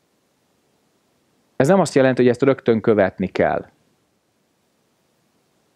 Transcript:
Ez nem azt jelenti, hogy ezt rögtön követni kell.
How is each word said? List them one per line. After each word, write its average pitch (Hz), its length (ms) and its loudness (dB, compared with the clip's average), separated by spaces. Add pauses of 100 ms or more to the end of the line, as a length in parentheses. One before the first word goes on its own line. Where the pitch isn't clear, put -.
(1600)
Ez 135 120 0
nem 190 120 2
azt 160 160 -2
jelenti, 131 260 2
hogy 123 100 2
ezt 113 100 -6
rögtön 123 400 0
követni 98 460 0
kell. - 380 -4 (2000)